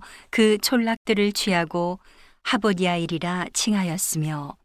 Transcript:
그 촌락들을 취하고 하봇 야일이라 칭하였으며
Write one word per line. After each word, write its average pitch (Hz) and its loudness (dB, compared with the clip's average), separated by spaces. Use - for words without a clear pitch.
그 214 4
촌락들을 226 0
취하고 175 0
하봇 208 0
야일이라 175 -2
칭하였으며 160 -2